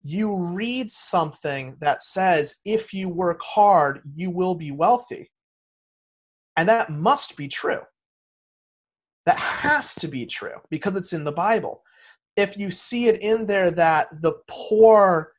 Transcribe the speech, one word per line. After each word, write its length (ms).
you 320
read 560
something 880
that 200
says, 540
"If 300
you 140
work 340
hard, 600
you 160
will 240
be 160
wealthy." 640
And 120
that 220
must 460
be 120
true. 320
That 120
has 580
to 100
be 200
true 340
because 240
it's 180
in 120
the 80
Bible. 500
If 200
you 140
see 360
it 140
in 260
there 260
that 360
the 140
poor 920